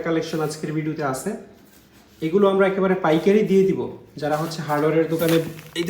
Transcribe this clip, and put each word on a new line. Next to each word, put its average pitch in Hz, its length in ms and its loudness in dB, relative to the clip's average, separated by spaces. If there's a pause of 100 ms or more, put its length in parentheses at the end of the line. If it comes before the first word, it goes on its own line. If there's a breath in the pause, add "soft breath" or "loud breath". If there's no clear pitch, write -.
কালেকশন 165 400 -2
আজকের 156 300 -8
ভিডিওতে 151 260 -4 (100)
আছে। - 160 -6 (920)
এগুলো 170 320 2
আমরা 190 180 4
একেবারে 190 240 0 (100)
পাইকারি 180 360 4 (100)
দিয়ে 190 180 6
দিব 135 100 -2 (420)
যারা 147 200 0
হচ্ছে 165 260 -8
হার্ডওয়্যারের 156 460 2
দোকানে 165 240 2 (420)
এই 170 100 -4